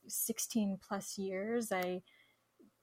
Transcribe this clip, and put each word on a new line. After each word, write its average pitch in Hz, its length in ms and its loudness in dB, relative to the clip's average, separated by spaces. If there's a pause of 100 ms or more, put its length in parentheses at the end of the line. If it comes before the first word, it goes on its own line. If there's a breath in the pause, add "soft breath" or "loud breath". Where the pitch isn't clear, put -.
sixteen 202 720 0
plus - 400 -6
years, 202 540 0
I 180 300 2 (800 soft breath)